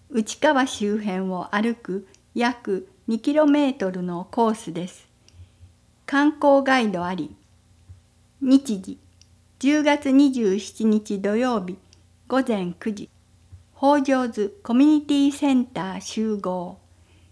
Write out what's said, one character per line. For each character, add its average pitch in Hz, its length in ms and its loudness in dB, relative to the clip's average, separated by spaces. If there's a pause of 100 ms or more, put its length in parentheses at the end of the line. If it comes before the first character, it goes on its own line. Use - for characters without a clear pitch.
内 220 300 -4
川 277 260 4
周 208 320 -4
辺 202 220 -4 (100)
を 180 260 -8
歩 226 200 -2
く 196 320 -10 (260)
約 233 560 -4 (180)
二 226 120 -2
キ 285 160 -2
ロ 311 100 4
メ 285 240 4
ー 277 80 -6
ト 190 140 -4
ル 185 100 -8
の 180 300 -8
コ 226 160 2
ー 220 80 0
ス 165 180 -12
で 175 140 -8
す。 - 200 -20 (1000)
観 285 260 2
光 277 320 4
ガ 262 160 2
イ 214 120 0
ド 175 140 -4
あ 180 80 -6
り。 170 220 -8 (1080)
日 262 400 2
時、 - 160 -14 (640)
十 294 240 2
月 294 260 2
二 269 220 6
十 214 260 0
七 - 280 -6
日 208 360 0
土 208 140 0
曜 240 260 0
日、 180 160 -10 (500)
午 262 180 0
前 185 340 -2
九 220 120 -6
時、 - 180 -12 (680)
北 285 240 4
条 262 260 0
津 208 360 -6
コ 233 100 -4
ミ 262 120 6
ュ - 20 6
ニ 302 160 4
テ 294 100 -2
ィ 277 180 4
セ 277 220 0
ン 240 120 2
タ 185 280 -8
ー 185 80 -10
集 220 360 -4
合。 185 420 -8 (520)